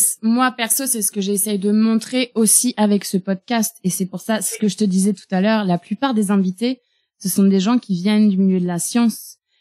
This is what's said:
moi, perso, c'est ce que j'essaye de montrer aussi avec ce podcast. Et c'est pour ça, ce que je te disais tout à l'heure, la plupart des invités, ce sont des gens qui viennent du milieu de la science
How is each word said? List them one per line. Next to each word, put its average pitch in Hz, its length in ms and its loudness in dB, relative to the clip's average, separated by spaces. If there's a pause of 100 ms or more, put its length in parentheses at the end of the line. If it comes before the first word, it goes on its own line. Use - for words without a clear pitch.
(220)
moi, 247 300 2
perso, 247 340 -4
c'est 233 160 -4
ce - 80 -2
que 202 120 -6
j'essaye 202 360 -2
de 202 140 0
montrer 226 640 0
aussi 226 420 2
avec 208 280 2
ce - 120 -4
podcast. 196 680 -4
Et 185 80 0
c'est 185 160 -4
pour 180 140 -12
ça, 214 220 -4
ce - 160 -8
que 214 100 0
je 190 80 -4
te 214 80 0
disais 190 300 2
tout - 160 -16
à 185 100 0
l'heure, 214 240 2
la 175 140 0
plupart 262 360 -4
des 208 160 0
invités, 202 520 0 (380)
ce 196 80 -6
sont 196 140 0
des 196 160 4
gens 226 200 2
qui 202 160 -4
viennent 214 340 2
du 190 100 2
milieu 190 220 2
de 175 60 -2
la 175 120 -4
science - 600 -2 (220)